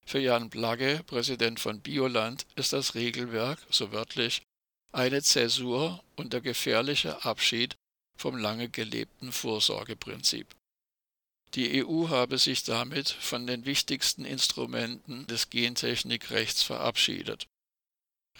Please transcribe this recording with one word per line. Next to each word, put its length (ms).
Für 140
Jan 320
Blagge, 560
Präsident 540
von 200
Bioland, 680
ist 160
das 240
Regelwerk, 640
so 220
wörtlich, 500
eine 320
Zäsur 800
und 180
der 80
gefährliche 840
Abschied 500
vom 200
lange 320
gelebten 640
Vorsorgeprinzip. 1200
Die 220
E 60
U 280
habe 280
sich 240
damit 480
von 360
den 200
wichtigsten 580
Instrumenten 1000
des 240
Gentechnikrechts 1120
verabschiedet. 840